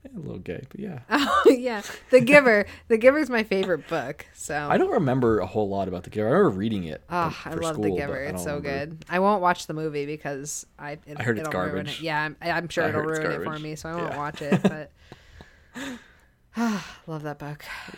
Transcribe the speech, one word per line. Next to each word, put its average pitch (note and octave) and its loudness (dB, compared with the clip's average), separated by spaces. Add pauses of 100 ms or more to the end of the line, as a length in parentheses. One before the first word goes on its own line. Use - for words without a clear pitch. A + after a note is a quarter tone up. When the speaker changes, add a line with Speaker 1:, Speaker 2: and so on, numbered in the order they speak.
Speaker 1:
Yeah, C4 -16
a - -12
little C3 -12
gay, - -10
but - -16
yeah. F#3 -10
Speaker 2:
<laughs> - -20
Oh, D4 2
yeah. A#3+ 4 (260)
The B3+ 10
Giver. A#3+ 8 (220)
The A3+ 4
Giver's C4+ 6
my A#3 0
favorite F#3+ 0
book, D#3 -6
so. - -10 (120)
Speaker 1:
I F3 4
don't F#4+ 2
remember B2+ 4
a F2+ -2
whole G#2 -2
lot G2 -2
about F2+ -6
The - -14
Giver. G#2+ -2
I A#2 2
remember D#3 4
reading G2+ -2
it D#2 -10
Speaker 2:
Oh, E3+ -2
Speaker 1:
for - -10
Speaker 2:
I D3+ -10
love E3 -4
Speaker 1:
school, A2 -4
Speaker 2:
The G#2 2 (100)
Giver. C#3+ -6
Speaker 1:
but - -6
I C3+ -8
Speaker 2:
It's C#3+ -6
Speaker 1:
don't D3 -8
Speaker 2:
so D3 -4
Speaker 1:
remember. C#3+ -6 (100)
Speaker 2:
good. D#3+ -18
I F3 0
won't G3 2
watch F3 0
the D#3+ -6
movie D3+ -4
because D3 -8 (140)
I, D3 -12 (120)
it, D3 -14
Speaker 1:
I - -8
heard A#2 2
it's G2 -6
Speaker 2:
it'll F#2 -2
ruin F#2+ -4
Speaker 1:
garbage. - -8
Speaker 2:
it. - -10
Yeah, D#3 -2
I'm, D3+ -4
I'm E3+ -4
sure D#3+ -2
Speaker 1:
I - 0
Speaker 2:
it'll - -2
Speaker 1:
heard D#3 -2
it's D#3 -2
Speaker 2:
ruin D#3+ -2
it - -4
for - -6
Speaker 1:
garbage. D#3 -6
Speaker 2:
me, D#3 -10
so D#3+ -12
I E3 -8
won't E3+ -4
Speaker 1:
Yeah. C3+ -6
Speaker 2:
watch D3 -8
Speaker 1:
<laughs> - -
Speaker 2:
it, D#3 0
but - -8 (560)
<sighs> A3 -4
love D#3 -8
that D3+ -8
book. D3 -12 (340)